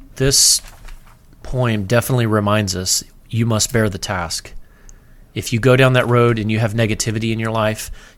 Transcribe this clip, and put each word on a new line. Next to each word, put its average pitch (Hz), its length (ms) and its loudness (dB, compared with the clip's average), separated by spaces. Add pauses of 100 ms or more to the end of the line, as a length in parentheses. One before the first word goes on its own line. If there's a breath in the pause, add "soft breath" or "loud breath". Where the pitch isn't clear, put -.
(160)
this - 460 2 (800)
poem 117 420 -2
definitely 117 420 0
reminds 104 500 2
us 92 260 -4 (260)
you 113 160 -2
must 113 280 0
bear 110 180 2
the 95 80 -8
task. - 540 -8 (840 soft breath)
If - 180 -6
you 117 60 0
go 127 180 4
down 131 180 6
that 123 120 2
road 120 320 4
and 107 120 -4
you 110 100 0
have 110 140 0
negativity 113 580 -2
in 110 80 -4
your 113 100 -4
life, 110 400 -2 (260 loud breath)